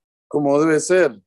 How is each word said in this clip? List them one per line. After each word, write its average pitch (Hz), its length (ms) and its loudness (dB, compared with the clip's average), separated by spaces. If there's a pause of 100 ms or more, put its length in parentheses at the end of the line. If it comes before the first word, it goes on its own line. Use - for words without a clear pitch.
(280)
como 143 320 -2
debe 160 200 0
ser. 151 480 0